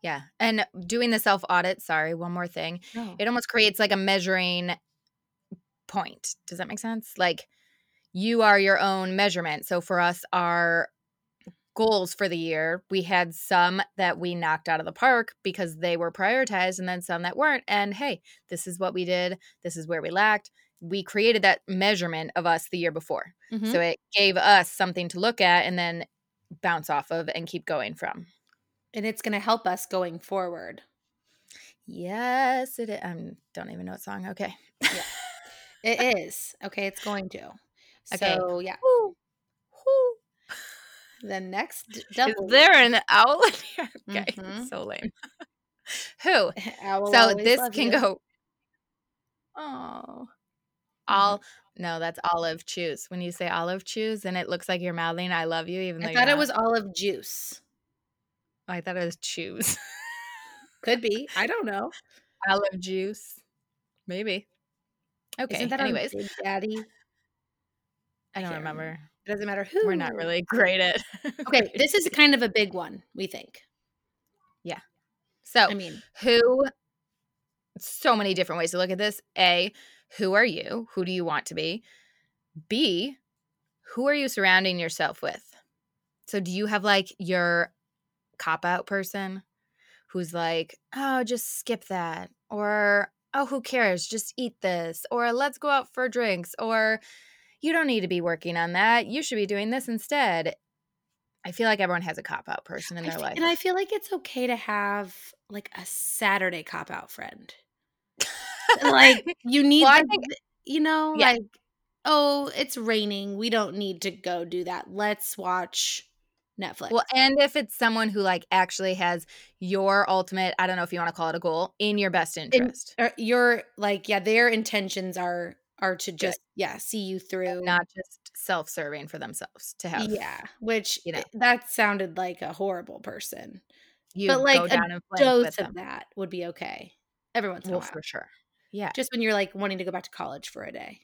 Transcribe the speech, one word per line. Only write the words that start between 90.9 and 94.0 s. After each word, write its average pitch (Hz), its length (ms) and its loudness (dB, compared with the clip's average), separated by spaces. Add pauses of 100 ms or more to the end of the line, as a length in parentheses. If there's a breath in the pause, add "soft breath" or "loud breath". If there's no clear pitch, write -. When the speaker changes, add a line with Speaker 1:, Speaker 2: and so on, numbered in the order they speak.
Speaker 1:
"Oh, 269 280 0
just 233 360 -4
skip - 260 -6
that," 180 460 -6 (180)
or, 208 640 2 (220)
"Oh, 277 120 0
who 254 160 -4
cares? 208 460 0